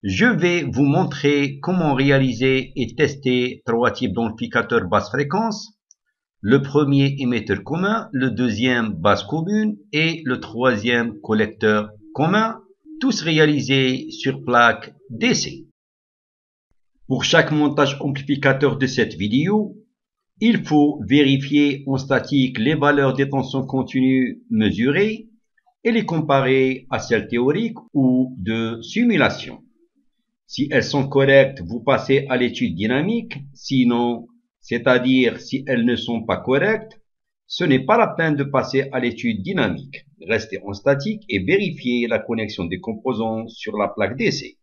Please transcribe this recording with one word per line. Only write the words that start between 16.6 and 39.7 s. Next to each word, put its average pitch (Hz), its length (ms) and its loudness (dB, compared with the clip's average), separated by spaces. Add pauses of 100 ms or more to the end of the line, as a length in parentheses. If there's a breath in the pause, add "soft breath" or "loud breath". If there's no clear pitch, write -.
Pour 131 160 0
chaque 160 280 4
montage 147 500 2
amplificateur 139 760 0
de 131 100 0
cette - 280 0
vidéo, 147 640 0 (640)
il 214 240 2
faut 147 420 2
vérifier 139 800 2
en 135 100 -2
statique 135 640 0
les 139 160 2
valeurs 143 380 2
des 139 160 -2
tensions 135 360 -4
continues 131 840 0
mesurées 131 800 0 (560)
et 233 60 2
les 226 140 2
comparer 135 840 2
à 113 100 -4
celles 110 280 -2
théoriques 143 520 0 (140)
ou 127 440 2
de 113 440 -4
simulation. 165 840 0 (840)
Si - 240 -4
elles 139 120 2
sont 139 240 -2
correctes, 135 580 4
vous 110 160 -8
passez 135 480 2
à 127 80 0
l'étude 120 380 -2
dynamique. 147 640 -2 (140)
Sinon, 120 760 0 (340)
c'est-à-dire 123 800 0
si - 240 -8
elles 120 180 -2
ne 120 120 2
sont 107 280 -6
pas 92 140 -4
correctes, 165 640 -2 (460)
ce - 160 -6
n'est 131 200 2
pas 226 140 2
la 220 100 4
peine 160 280 -2
de 139 80 -2
passer 131 480 0
à 131 80 -4
l'étude 113 420 -4
dynamique. 131 640 -4 (220)